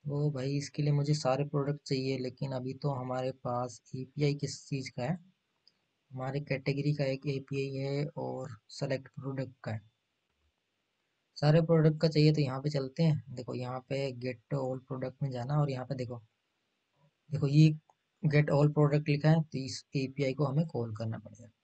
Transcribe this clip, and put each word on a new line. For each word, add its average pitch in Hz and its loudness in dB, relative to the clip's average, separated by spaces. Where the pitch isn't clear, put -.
तो 147 -2
भाई 139 -4
इसके 143 -4
लिए 147 2
मुझे 143 2
सारे 135 2
प्रोडक्ट 147 -2
चाहिए, 131 0
लेकिन 127 -6
अभी 127 -6
तो 147 -2
हमारे 127 -4
पास 123 -4
एपीआई 143 -2
किस - -8
चीज़ 131 -6
का 123 -6
है? 170 -2
हमारे 131 -6
कैटेगरी 143 -2
का 143 -2
एक 135 -4
एपीआई 135 -4
है 139 -4
और 127 -8
select 135 -4
product 131 -8
का 113 -6
है। 107 -6
सारे 156 6
प्रोडक्ट 160 6
का 165 4
चाहिए 151 6
तो 151 2
यहाँ 131 -2
पे 147 -2
चलते 139 -2
हैं, 156 2
देखो 127 -10
यहाँ 123 -6
पे 135 -2
get 123 -8
all 131 -4
product 127 -6
में 135 -4
जाना 127 -2
और 139 0
यहाँ 127 -6
पे 135 -8
देखो, 120 -8
देखो 151 0
ये 151 8
get 147 4
all 147 6
product 151 4
लिखा 147 2
है, 165 6
तो 135 -8
इस 131 -8
एपीआई 135 -2
को 147 0
हमें 143 0
call 117 -4
करना 113 -6
पड़ेगा। 107 -18